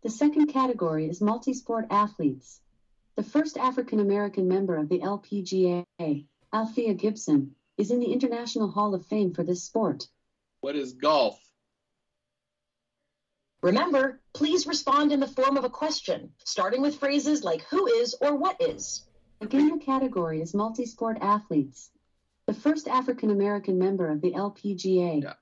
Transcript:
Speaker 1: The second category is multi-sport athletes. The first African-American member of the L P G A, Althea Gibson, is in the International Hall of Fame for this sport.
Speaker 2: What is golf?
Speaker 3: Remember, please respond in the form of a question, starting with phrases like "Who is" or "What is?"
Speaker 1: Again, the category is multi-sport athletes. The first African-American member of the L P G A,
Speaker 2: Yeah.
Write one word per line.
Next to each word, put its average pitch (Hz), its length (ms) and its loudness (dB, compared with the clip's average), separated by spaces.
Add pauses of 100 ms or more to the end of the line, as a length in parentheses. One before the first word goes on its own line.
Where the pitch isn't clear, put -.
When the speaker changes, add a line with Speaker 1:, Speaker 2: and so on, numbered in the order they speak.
Speaker 1:
The 226 60 -2
second 294 380 4
category 180 600 0
is 180 120 -4
multi-sport 226 680 -2
athletes. 202 680 0 (560)
The 208 80 -4
first 311 340 -2
African-American 202 880 0
member 185 280 2
of 151 140 -2
the 180 120 0
L 202 180 -4
P 202 240 -8
G 180 400 0 (160)
A, 151 260 -2 (280)
Althea 220 400 0
Gibson, 165 640 0 (220)
is 202 140 0
in 247 80 2
the 240 120 0
International 233 580 -2
Hall 202 260 0
of 180 100 -8
Fame 208 280 0
for 175 100 -4
this 180 200 -4
sport. - 440 -2 (540)
Speaker 2:
What 143 140 -4
is 127 180 -4
golf? 139 460 2 (2250)
Speaker 3:
Remember, 269 580 2 (140)
please 302 320 0
respond 294 460 2
in 285 80 2
the 269 80 0
form 277 300 0
of 254 80 0
a 247 40 -2
question, - 600 -4 (140)
starting 214 360 -2
with 294 180 0
phrases 285 440 0
like 165 260 -2
"Who 370 180 2
is" 453 320 2
or 294 160 2
"What 349 240 -2
is?" - 440 -4 (360)
Speaker 1:
Again, 277 380 2
the - 80 -8
category 202 560 -2
is 170 140 -8
multi-sport 226 680 -4
athletes. 190 680 -2 (560)
The 214 80 -2
first 302 320 0
African-American 208 880 0
member 185 320 2
of 151 120 -2
the 180 120 0
L 196 180 -2
P 202 220 -6
G 185 300 2
A, 170 140 0
Speaker 2:
Yeah. 139 240 -4